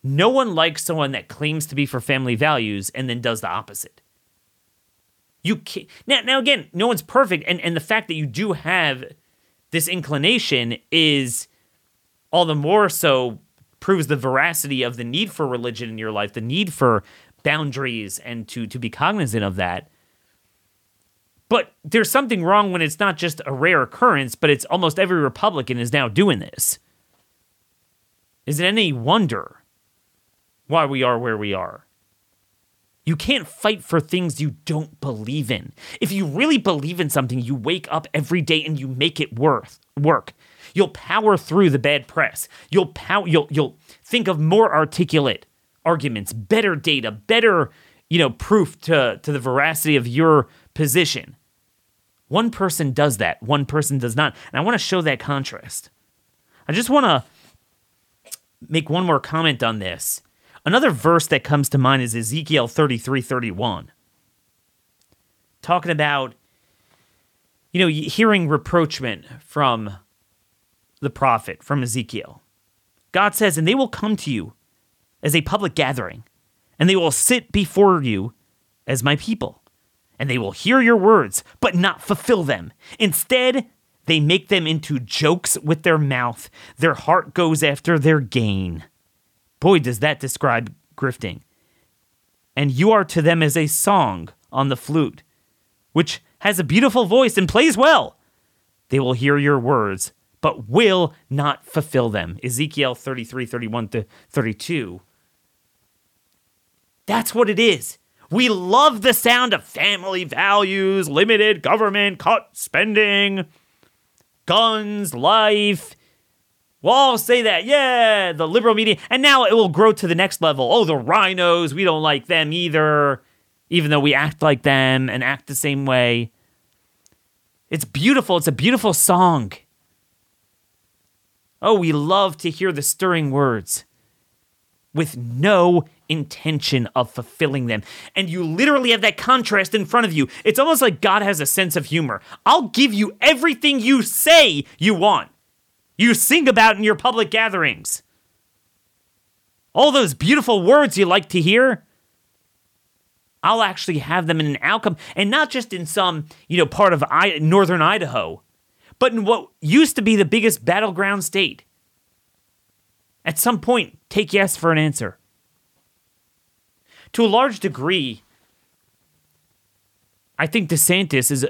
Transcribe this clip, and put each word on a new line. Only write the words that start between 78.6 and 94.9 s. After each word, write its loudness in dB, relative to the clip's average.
as -4
my 2
people. -8
And -6
they -2
will -4
hear 2
your 6
words, 4
but 0
not 0
fulfill 0
them. -6
Instead, 0
they 2
make 0
them 0
into -4
jokes -2
with 0
their 2
mouth. -4
Their 2
heart 0
goes 0
after 0
their 4
gain." -2
Boy, 4
does -2
that -2
describe -4
grifting. -8
"And 0
you 2
are 4
to -2
them 4
as 0
a 0
song 0
on -2
the -2
flute, -4